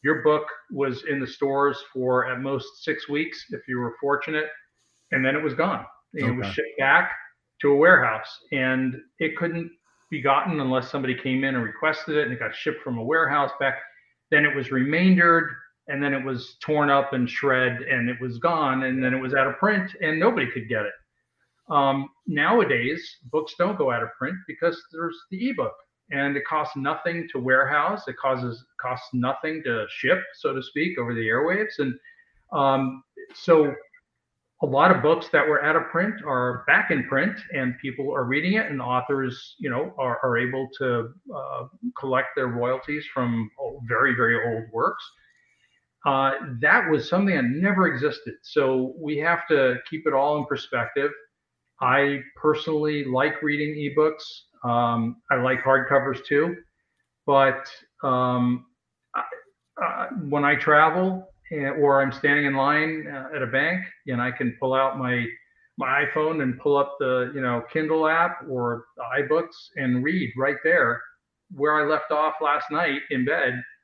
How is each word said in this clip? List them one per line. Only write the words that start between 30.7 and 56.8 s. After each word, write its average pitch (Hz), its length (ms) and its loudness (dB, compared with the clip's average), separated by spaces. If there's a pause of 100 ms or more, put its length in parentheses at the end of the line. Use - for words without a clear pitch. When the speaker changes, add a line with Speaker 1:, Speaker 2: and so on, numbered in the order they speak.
Speaker 1:
over 120 160 -4
the 113 140 -2
airwaves. 170 520 0
And, 131 140 -2 (600)
um, 135 500 0 (300)
so 151 420 4 (880)
a - 20 2
lot 139 300 6
of 117 80 -2
books 156 300 4
that 147 120 4
were 147 160 2
out 151 140 2
of 160 140 0
print 202 260 -2 (100)
are 123 420 -2
back 185 220 4
in 143 140 0
print, 156 340 0 (160)
and 127 260 -4
people 135 360 -6
are 135 80 -2
reading 147 300 0
it, 220 180 0
and 135 100 -4
authors, 127 800 -2
you 151 100 -6
know, 139 280 -4
are, 123 260 -2
are 123 140 2
able 127 400 -2
to, 120 360 -2 (220)
uh, 135 320 -10 (320)
collect 131 380 -2
their 127 100 -2
royalties 131 680 -4
from 117 460 -2
o-, 127 300 -10
very, 120 260 2
very 117 400 0
old 113 160 -6
works. 135 320 -2 (1000)
Uh, 135 260 2 (300)
that 170 280 4
was 151 200 2
something 190 260 2
that 135 80 0
never 180 420 2
existed. 135 560 -2
So 131 560 0
we 151 200 -6
have 165 320 0
to 131 260 4 (140)
keep 156 180 -4
it 143 60 2
all 147 240 2
in 143 80 -2
perspective. 139 640 -2 (680)
I 139 420 2 (140)
personally 151 680 0
like 131 380 0
reading 147 320 -2
ebooks. 151 480 0 (440)
Um, 120 500 2 (120)
I 139 60 4
like 127 280 0
hardcovers 135 600 2
too, 165 300 2 (720)